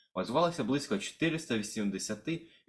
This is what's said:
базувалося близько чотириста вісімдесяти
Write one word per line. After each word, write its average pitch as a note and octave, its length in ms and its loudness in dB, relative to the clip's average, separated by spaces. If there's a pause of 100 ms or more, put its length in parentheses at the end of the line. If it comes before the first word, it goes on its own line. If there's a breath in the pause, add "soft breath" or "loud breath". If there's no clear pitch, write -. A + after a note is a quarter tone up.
(160 soft breath)
базувалося C#3 480 2
близько B2+ 340 2
чотириста D#3+ 600 0
вісімдесяти G#2 880 -2 (220 loud breath)